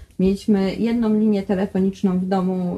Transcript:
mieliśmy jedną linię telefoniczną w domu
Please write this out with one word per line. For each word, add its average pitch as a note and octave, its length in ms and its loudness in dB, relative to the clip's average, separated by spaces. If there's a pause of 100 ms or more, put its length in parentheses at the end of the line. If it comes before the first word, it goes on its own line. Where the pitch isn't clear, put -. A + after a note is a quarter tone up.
(200)
mieliśmy F#3+ 560 2
jedną A3+ 440 0
linię G#3 240 2
telefoniczną F#3+ 760 0
w F#3 60 -2
domu F#3 520 -2